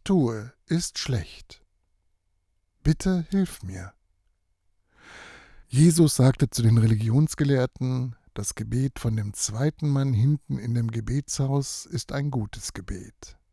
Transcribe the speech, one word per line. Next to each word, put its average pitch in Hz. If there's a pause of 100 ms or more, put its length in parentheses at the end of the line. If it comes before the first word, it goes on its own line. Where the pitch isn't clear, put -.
tue, 120 (140)
ist -
schlecht. - (1160)
Bitte 175
hilf 196
mir.“ 92 (1700)
Jesus 156
sagte 131
zu -
den 113
Religionsgelehrten: 127 (180)
„Das -
Gebet 120
von 110
dem 104
zweiten 135
Mann 139
hinten 135
in 117
dem 117
Gebetshaus 135
ist -
ein 143
gutes -
Gebet.“ 98 (160)